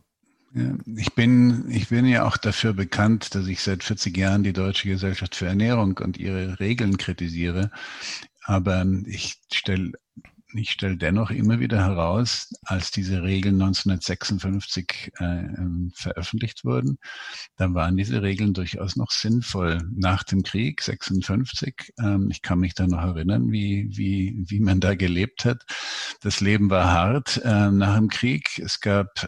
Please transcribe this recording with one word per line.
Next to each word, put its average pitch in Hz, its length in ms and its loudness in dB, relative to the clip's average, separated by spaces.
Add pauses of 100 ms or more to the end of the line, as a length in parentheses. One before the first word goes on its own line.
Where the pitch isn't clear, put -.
(520)
Ja, 127 220 -2 (200)
ich 110 200 -4
bin, 123 560 6
ich 110 180 0
bin 120 160 2
ja 120 220 4
auch - 100 0
dafür 110 380 0
bekannt, 104 600 0
dass 95 120 -2
ich 95 160 -4
seit 95 200 -2
vierzig 101 360 -4
Jahren 98 240 4
die 98 100 0
Deutsche 95 360 -2
Gesellschaft 95 460 -2
für 92 120 -4
Ernährung 101 580 2
und 90 140 -4
ihre 95 420 -4
Regeln 101 380 2
kritisiere, 87 720 -2 (760)
aber 92 380 2 (220)
ich - 300 -8 (140)
stell, 95 420 -2 (600)
ich 110 180 -4
stell 95 280 -2
dennoch 95 320 2
immer 110 300 2
wieder 113 180 2
heraus, 92 760 0 (140)
als 92 240 -2
diese 95 320 -2
Regeln 95 340 2
neunzehnhundertsechsundfünfzig, 95 1600 -2
äh, 90 60 -4
ähm, 87 680 -4
veröffentlicht - 680 -6
wurden, 127 360 0 (580)
da 92 160 2
waren 87 240 2
diese 107 240 0
Regeln 101 320 2
durchaus 92 440 -4
noch 123 160 -4
sinnvoll. 98 680 0 (160)
Nach 92 280 2
dem 98 180 2
Krieg, 113 400 -4
sechsundfünfzig, - 1160 -4
ähm, 101 320 0
ich - 120 -8
kann 90 160 0
mich 92 160 0
da 92 120 0
noch 90 140 0
erinnern, 90 500 0
wie, 101 420 -2
wie, 98 540 -2
wie 101 140 -2
man 95 200 4
da 92 140 4
gelebt 90 520 0
hat. 123 180 0 (560)
Das 101 220 -2
Leben 101 260 4
war 90 240 6
hart, 101 520 2
ähm, 104 340 6
nach 101 180 4
dem 107 140 4
Krieg. - 520 -2
Es - 180 -6
gab, 101 480 0